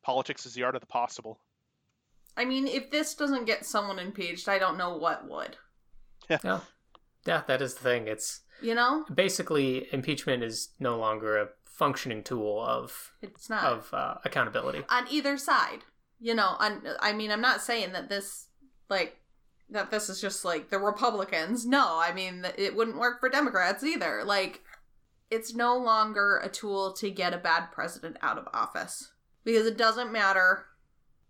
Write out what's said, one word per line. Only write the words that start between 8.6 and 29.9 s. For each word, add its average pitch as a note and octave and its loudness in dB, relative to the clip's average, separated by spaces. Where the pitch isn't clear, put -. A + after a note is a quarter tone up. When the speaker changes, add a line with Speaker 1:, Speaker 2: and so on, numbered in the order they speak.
Speaker 2:
You A3+ 0
know? C4 2
Speaker 3:
basically, C#3+ 2
impeachment C3+ -2
is A2+ -6
no B2 0
longer A2 0
a G#2 2
functioning B2+ -2
tool G#2+ -2
of - -4
Speaker 2:
It's - -16
not. G#3 -2
Speaker 3:
of, A#2+ -2
uh, C3+ -2
accountability. B2+ -2
Speaker 2:
On B3 2
either C#4 0
side. C4+ 0
You A3+ -2
know, G3 4
on, G#3 0
I G#3 2
mean, G#3+ -2
I'm G#3+ 0
not A#3+ 4
saying G#3+ -2
that F#3 -8
this, - -6
like, F#3 0
that G3+ -2
this G#3+ -2
is F#3 -8
just, F#3+ -4
like, E3 -2
the G3+ 0
Republicans. G#3 0
No, A#3+ 4
I E3+ 2
mean, F3+ -6
th-, F3+ -4
it G3 0
wouldn't A3+ 0
work A#3+ 0
for C4 2
Democrats G3+ 2
either. F3 0
Like, G3 0
it's A3+ -4
no A#3+ 4
longer G#3+ 4
a G3+ -2
tool G3 -2
to G3 -4
get F3+ 0
a F3 -6
bad E3+ 2
president E3 -8
out A#2 0
of - -12
office. - -4
Because A3+ 4
it A3 0
doesn't A3+ 2